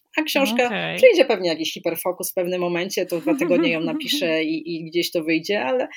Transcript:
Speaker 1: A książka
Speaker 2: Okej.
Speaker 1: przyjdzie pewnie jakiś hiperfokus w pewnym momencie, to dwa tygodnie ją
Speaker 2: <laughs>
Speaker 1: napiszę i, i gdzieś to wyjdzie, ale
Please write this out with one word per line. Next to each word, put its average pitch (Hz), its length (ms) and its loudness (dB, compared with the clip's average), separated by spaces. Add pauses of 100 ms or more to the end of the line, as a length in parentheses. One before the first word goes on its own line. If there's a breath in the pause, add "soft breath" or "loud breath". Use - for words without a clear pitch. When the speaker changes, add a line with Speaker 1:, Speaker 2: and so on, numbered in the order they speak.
(160)
Speaker 1:
A 311 60 0
książka 247 440 0
Speaker 2:
Okej. 175 300 -4
Speaker 1:
przyjdzie 349 280 8
pewnie 185 240 0
jakiś 156 240 -2
hiperfokus 180 580 -4
w - 40 -12
pewnym 180 260 -2
momencie, 175 460 -2
to 170 140 -4
dwa - 140 0
tygodnie - 360 2
ją 160 180 0
Speaker 2:
<laughs> - 40 -2
Speaker 1:
napiszę 170 520 -2
i, 165 320 -4
i 165 80 -8
gdzieś 165 260 -2
to 170 140 -2
wyjdzie, 165 400 0
ale 254 320 0